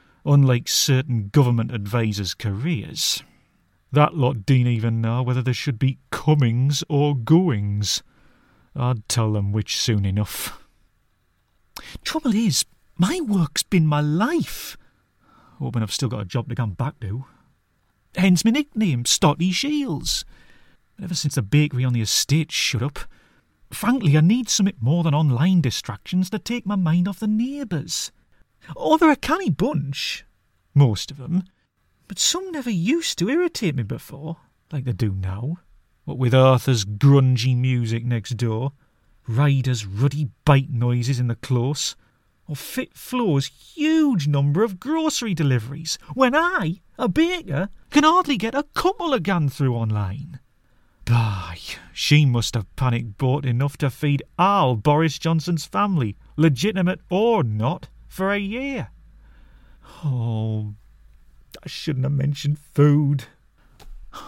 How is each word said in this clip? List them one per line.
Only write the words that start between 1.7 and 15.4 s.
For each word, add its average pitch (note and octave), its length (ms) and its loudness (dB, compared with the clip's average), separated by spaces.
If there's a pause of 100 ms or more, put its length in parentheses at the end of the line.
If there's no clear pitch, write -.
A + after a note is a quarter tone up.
advisors' G#2 600 -2
careers. A2 880 -4 (720)
That D3 240 4
lot B2+ 300 0
didn't B2+ 220 4
even A2+ 340 0
know A2+ 200 0
whether B2 200 -2
there B2 120 -2
should A#2 240 -4
be C3+ 220 0 (100)
comings C3+ 800 2
or D3 280 0
goings. G#2+ 840 2 (760)
I'd B2 320 -2
tell A2 240 0
them G2+ 180 0
which G#2 260 -2
soon G#2 280 0
enough. - 520 -4 (1500)
Trouble C#4+ 280 0
is, G#3 300 2 (340)
my B3+ 220 2
work's G3 420 0
been E3+ 240 2
my D3 140 2
life. F#3+ 800 -2 (840)